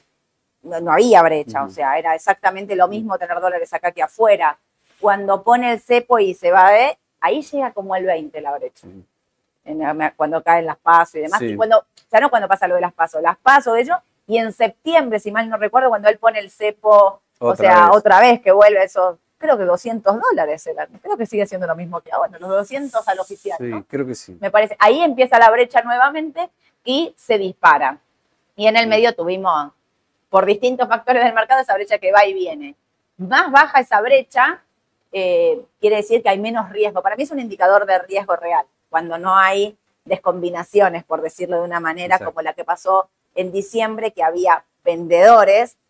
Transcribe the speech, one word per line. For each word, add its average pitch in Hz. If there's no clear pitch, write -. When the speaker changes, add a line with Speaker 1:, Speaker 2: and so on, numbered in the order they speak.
Speaker 1:
no, 165
no 170
había 185
brecha. 151
Speaker 2:
Ujú. 143
Speaker 1:
O -
sea, 143
era 165
exactamente 196
lo 180
Speaker 2:
Ujú. 190
Speaker 1:
mismo 214
tener 175
dólares 180
acá 175
que 170
afuera. 185
Cuando 196
pone 240
el 220
cepo 240
y 190
se 175
va 190
de, 247
ahí 226
llega 269
como 190
el 185
veinte 160
la 143
brecha. 131
Speaker 2:
Sí. 92
Speaker 1:
En 156
la, 147
me, 156
cuando 156
caen 170
las 151
paso 170
y 151
demás. 160
Speaker 2:
Sí. 120
Speaker 1:
Y 104
cuando, -
ya 220
no 285
cuando 208
pasa 190
lo 180
de 175
las 175
paso, 165
las 170
paso 262
de 233
ellos, 339
y 226
en 220
septiembre, 247
si 202
mal 226
no 220
recuerdo, 220
cuando 208
él 220
pone 220
el 202
cepo, 208
o 120
Speaker 2:
Otra 190
Speaker 1:
sea, 175
Speaker 2:
vez. 202
Speaker 1:
otra 208
vez 240
que 190
vuelve 208
eso, 180
creo 302
que 196
doscientos 202
dólares 160
eran. 151
Creo 403
que 226
sigue 208
siendo 185
lo 165
mismo 170
que -
ahora, 165
los 185
doscientos 226
al 190
oficial, 196
Speaker 2:
Sí, 123
Speaker 1:
¿no? 104
Speaker 2:
creo 135
que 123
sí. -
Speaker 1:
Me 196
parece, 214
ahí 233
empieza 254
la 226
brecha 247
nuevamente 285
y 285
se 220
dispara. 160
Y 214
en 220
el 233
Speaker 2:
Sí. 220
Speaker 1:
medio 226
tuvimos, 170
por 190
distintos 247
factores 240
del 233
mercado, 240
esa 214
brecha 202
que 190
va 208
y 196
viene. 156
Más 262
baja 277
esa 226
brecha, 269
eh, 170
quiere 208
decir 220
que 220
hay 196
menos 214
riesgo. 202
Para 202
mí 262
es 302
un 277
indicador 202
de 185
riesgo 190
real, 170
cuando 165
no 190
hay 202
descombinaciones, 175
por 160
decirlo 175
de 175
una 170
manera, 175
Speaker 2:
Exacto. -
Speaker 1:
como 160
la 156
que 170
pasó 190
en 185
diciembre, 220
que 170
había 170
vendedores 190